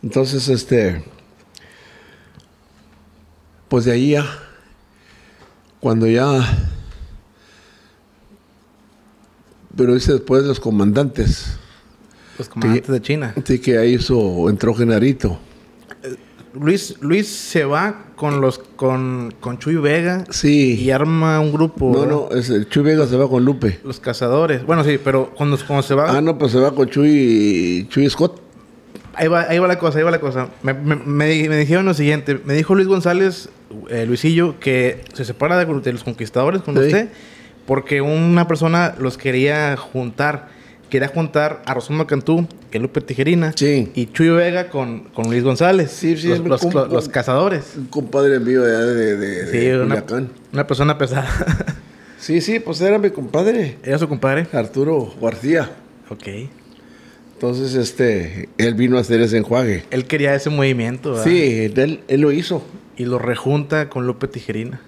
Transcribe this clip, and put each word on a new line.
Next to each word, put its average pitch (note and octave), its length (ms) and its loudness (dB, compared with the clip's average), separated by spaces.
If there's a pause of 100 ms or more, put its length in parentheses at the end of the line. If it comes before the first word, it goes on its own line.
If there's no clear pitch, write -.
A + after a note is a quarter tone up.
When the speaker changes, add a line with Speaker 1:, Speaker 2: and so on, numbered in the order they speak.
Speaker 1:
Entonces, C3 460 -2
este, G#2+ 540 0 (2750)
pues A#2+ 160 2
de B2 60 2
ahí B2+ 200 2
ya, D3 140 0 (1500)
cuando A2+ 280 0
ya, C3 340 2 (3250)
pero B2 180 4
dice B2+ 200 2
después C3 300 2
los C#3 160 -2
comandantes. A2 960 0 (800)
Speaker 2:
Los - 120 -10
comandantes A2+ 380 0
Speaker 1:
Que C#3 60 -2
Speaker 2:
de A#2 80 0
China. C#3 320 -4 (120)
Speaker 1:
Sí, B2+ 140 2
que B2+ 180 2
ahí A#2+ 180 4
hizo, G2 540 2
entró G#2+ 240 2
Genarito. A#2 680 2 (640)
Speaker 2:
Eh, B2+ 120 -12 (380)
Luis, D#3 460 -2
Luis F#3 280 0
se - 360 -4
va E3 420 -2 (100)
con C#3+ 260 -2
los, C3 180 0
con, B2+ 800 -4
con B2 200 -8
Chuy D#3 180 -2
Vega E3+ 520 0
Speaker 1:
Sí. D3 520 2
Speaker 2:
y C3 100 0
arma D#3 480 2
un D3+ 140 2
grupo, D#3 400 0
Speaker 1:
No, C3 80 4
Speaker 2:
¿verdad? D3 140 2 (140)
Speaker 1:
no, - 80 -4
es A#2+ 120 -2
el G#2+ 180 0
Chuy C#3+ 160 2
Vega D#3 240 4
se B2 80 0
va C3 140 2
con B2 160 2
Lupe. B2+ 380 0
Speaker 2:
Los C3 160 -12
Cazadores. B2+ 680 0
Bueno, D#3+ 180 2
sí, C#3+ 180 2
pero C3 340 0
cuando, D3 300 0
cuando C#3 180 0
se C#3 120 -2
va C#3+ 220 2
Speaker 1:
Ah, D3 40 2
no, D#3 160 0
pues B2+ 140 2
se B2 80 4
va C3+ 160 4
con C3 140 2
Chuy, G#2+ 1000 4
Chuy C#3 200 2
Scott. F3 320 -2 (720)
Speaker 2:
Ahí D#3+ 140 0
va, E3+ 220 2
ahí E3+ 100 2
va F3+ 80 2
la F3 120 2
cosa, D#3+ 200 0
ahí D#3 40 4
va E3+ 80 2
la E3 100 0
cosa. B2+ 280 -4 (140)
Me, C3+ 100 0
me, D3 220 -2
me D3 320 -2
di-, D#3 220 2
me D#3 80 2
dijeron D#3+ 280 2
lo F#3 80 2
siguiente. C#3+ 520 0
Me C#3 80 -2
dijo D#3+ 220 2
Luis F#3+ 120 4
González, F3+ 600 0 (400)
eh, A2+ 160 -2
Luisillo, D#3 540 0
que B2+ 440 0 (100)
se C3+ 120 -10
separa D3 380 -2
de, - 20 0 (160)
de B2+ 120 -4
los A#2 100 -10
Conquistadores B2+ 580 -2
con D3 140 -4
Speaker 1:
Sí. C3+ 80 4
Speaker 2:
usted G3 260 2 (560)
porque C3+ 360 -2
una E3 460 2
persona E3 520 0
los B2+ 180 -4
quería C#3+ 600 0
juntar. C3 720 -6 (400)
Quería C3+ 180 0
juntar D3+ 580 -2
a C3 80 -4
Rosendo D3 320 -4
Cantú, D#3 400 0 (240)
que - 80 -6
Lupe C3 220 -4
Tijerina, D#3 560 0
Speaker 1:
Sí. C#3 400 2
Speaker 2:
y A#2+ 120 -2
Chuy E3 220 2
Vega F3 380 2
con, B2 460 -8
con A2+ 160 -4
Luis A#2+ 120 0
González, D3+ 480 2
Speaker 1:
Sí, E3 280 -2
sí, D#3+ 100 -4
Speaker 2:
los, F3 120 2
Speaker 1:
es E3+ 40 -4
mi E3 60 -2
Speaker 2:
los, C3 120 2
Speaker 1:
compa-, E3 280 2
Speaker 2:
los C3+ 180 0
Cazadores. C#3+ 680 -2
Speaker 1:
un C3+ 80 -8
compadre C#3 560 0
mío B2 240 2
allá A2+ 140 2
de, A#2 360 0
de, G2 300 -6
de F2 60 -8
Speaker 2:
Sí, A#2+ 180 2
una, B2+ 320 0
Speaker 1:
Culiacán. B2 280 -6 (220)
Speaker 2:
una C#3 160 -4
persona C#3+ 300 0
pesada. C3 320 -2
<laughs> - 880 -6
Speaker 1:
Sí, E3 220 -2
sí, A3 180 -2
pues E3 220 -6
era G3+ 180 4
mi G3+ 120 2
compadre. D#3+ 720 -2
Speaker 2:
¿Era C#3 160 0
su D#3+ 100 0
compadre? C#3 420 0
Speaker 1:
Arturo C3+ 720 -2
García. A2+ 500 -2 (380)
Speaker 2:
Ok. - 180 -16 (1080)
Speaker 1:
Entonces, B2+ 400 -4
este, A2 840 -2
él A#2 160 0
vino B2 240 2
a - 40 4
hacer A#2 200 2
ese A2+ 160 2
enjuague. A2+ 540 0
Speaker 2:
Él B2+ 140 -4
quería C#3+ 300 0
ese C#3 140 -2
movimiento, C3 640 -2
¿verdad? A2+ 120 -4
Speaker 1:
Sí, B2 500 2
él, C#3+ 320 0
él C3+ 160 0
lo D3 120 4
hizo. E3+ 300 -4 (340)
Speaker 2:
Y B2 80 -6
lo B2 120 -2
rejunta C#3+ 720 -2
con B2+ 160 -6
Lupe B2 220 -4
Tijerina. A#2 600 -10